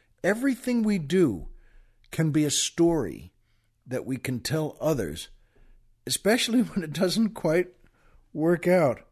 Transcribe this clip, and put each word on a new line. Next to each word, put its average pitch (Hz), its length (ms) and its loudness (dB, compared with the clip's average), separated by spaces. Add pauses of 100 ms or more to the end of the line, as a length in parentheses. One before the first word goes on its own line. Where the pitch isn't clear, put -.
(220)
everything 240 600 0
we 208 160 2
do 143 500 0 (600)
can 160 200 0
be 151 140 2
a 143 60 0
story 127 840 0 (540)
that 120 200 -6
we 131 100 -4
can 123 240 -6
tell 151 400 -4
others, 110 480 -2 (800)
especially 233 540 2
<laughs> - 20 4
when 180 200 -4
it 151 100 -6
doesn't 180 380 0
quite 175 380 0 (640)
work 165 340 0
out. 170 340 4 (120)